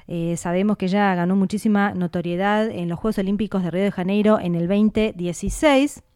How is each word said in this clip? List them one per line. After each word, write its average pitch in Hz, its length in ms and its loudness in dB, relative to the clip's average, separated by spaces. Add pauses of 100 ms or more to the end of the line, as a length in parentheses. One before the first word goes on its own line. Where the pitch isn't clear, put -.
Eh, 170 280 -2
sabemos 190 400 0
que 190 100 -2
ella 196 280 2
ganó 180 220 2
muchísima 202 580 2
notoriedad 180 760 -2
en 175 200 -4
los 170 80 -4
Juegos 220 180 -2
Olímpicos 196 460 -2
de 170 80 -2
Río 185 140 0
de 196 80 0
Janeiro 202 460 2
en 175 160 -2
el 170 140 -2
veinte 214 480 2
dieciséis 262 840 0 (140)